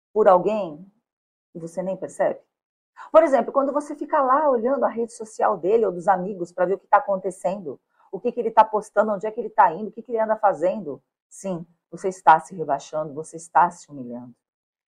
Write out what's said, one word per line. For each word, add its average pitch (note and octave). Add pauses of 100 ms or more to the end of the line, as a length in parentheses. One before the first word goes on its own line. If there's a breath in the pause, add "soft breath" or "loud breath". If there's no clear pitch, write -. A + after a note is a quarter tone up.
(100)
por G#3+
alguém F#3 (640)
que F3
você E3
nem F#3
percebe. D#3 (720 loud breath)
Por D#4+
exemplo, C4
quando C#4
você D4
fica D4
lá C#4
olhando B3+
a -
rede A#3
social A3
dele G#3+
ou F#3
dos F3
amigos F3+
pra F3+
ver F#3
o -
que -
tá G#3
acontecendo, F#3+ (320)
o F#3+
que A#3
que A#3+
ele A3
tá A3
postando, G#3+
onde G3+
é G#3+
que A3
ele A3
tá G#3+
indo, G#3+
o -
que -
que A#3+
ele A3+
anda A3
fazendo, F#3 (260)
sim, F3 (240)
você F3
está E3
se F3+
rebaixando, D#3
você D#3+
está E3
se -
humilhando. B2 (580)